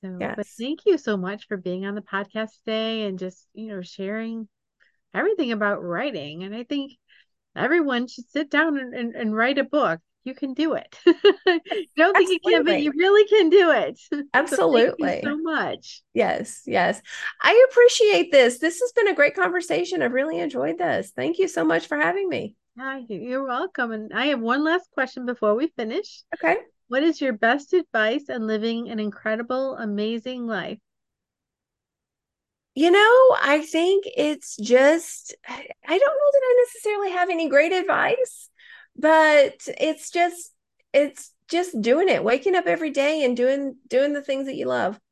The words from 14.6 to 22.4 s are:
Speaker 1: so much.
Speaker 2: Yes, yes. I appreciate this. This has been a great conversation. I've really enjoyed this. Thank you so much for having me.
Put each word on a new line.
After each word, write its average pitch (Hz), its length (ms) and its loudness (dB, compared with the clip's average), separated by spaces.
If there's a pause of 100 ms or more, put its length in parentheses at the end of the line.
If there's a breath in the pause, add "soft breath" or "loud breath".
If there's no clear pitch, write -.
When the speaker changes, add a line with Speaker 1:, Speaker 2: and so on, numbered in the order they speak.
Speaker 1:
so 294 140 -4
much. 294 640 -6 (100)
Speaker 2:
Yes, - 540 -2
yes. 185 340 0 (400 loud breath)
I 453 300 8
appreciate 427 600 4
this. 247 280 6
This 339 220 -2
has 494 100 -4
been 440 160 2
a 381 80 0
great - 200 2
conversation. 349 680 -2
I've 240 100 0
really 302 280 -2
enjoyed 302 380 -4
this. 330 380 -2
Thank 294 240 -4
you 381 80 2
so 330 160 -4
much 330 240 0
for 302 100 -4
having 359 320 -2
me. 214 260 -8 (220)